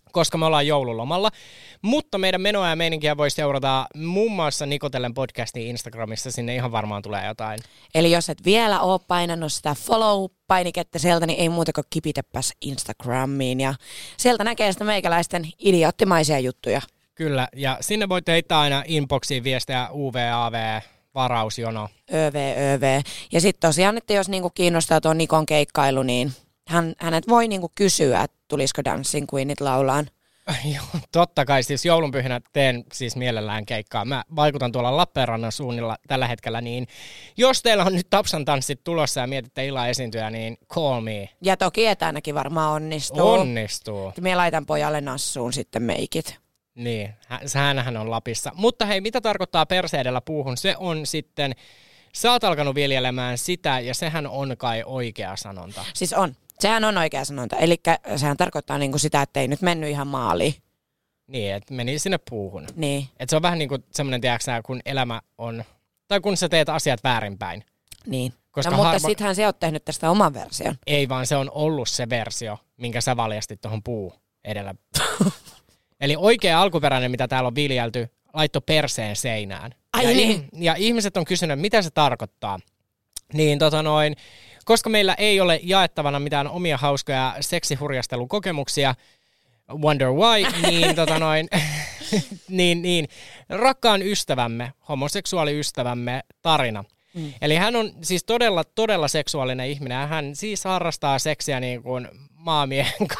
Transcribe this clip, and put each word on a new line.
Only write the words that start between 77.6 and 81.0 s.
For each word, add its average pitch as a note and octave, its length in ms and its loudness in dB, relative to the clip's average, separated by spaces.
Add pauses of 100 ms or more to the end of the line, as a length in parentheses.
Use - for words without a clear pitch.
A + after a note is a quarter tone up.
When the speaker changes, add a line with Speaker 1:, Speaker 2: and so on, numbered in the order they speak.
Speaker 1:
laitto D3+ 280 0
perseen B2+ 540 0
seinään. G#2+ 600 -6 (180)
Speaker 2:
Ai B3 100 2
Speaker 1:
Ja A#3 60 4
Speaker 2:
niin. A3 320 4
Speaker 1:
ihm-, C3+ 80 -14 (140)
ja D#3+ 140 4
ihmiset G#3 400 2